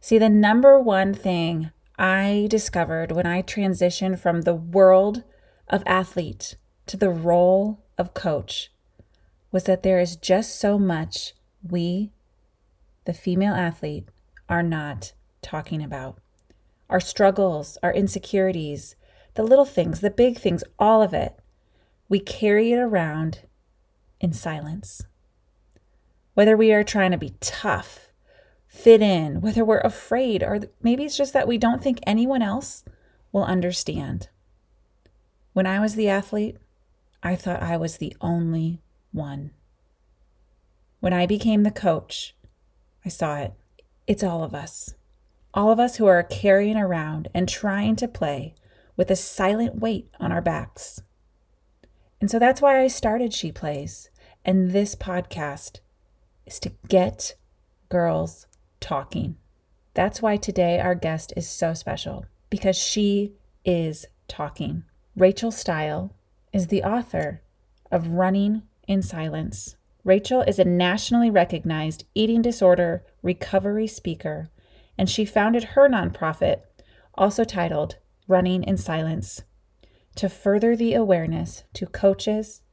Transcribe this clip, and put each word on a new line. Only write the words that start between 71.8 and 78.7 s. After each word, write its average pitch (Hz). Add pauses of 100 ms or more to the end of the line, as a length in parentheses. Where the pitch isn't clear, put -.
eating 226
disorder 180 (180)
recovery 196
speaker, 160 (480)
and 185
she 214
founded 220 (120)
her 277
nonprofit, 170 (540)
also 202
titled 165 (300)
Running 185
in 196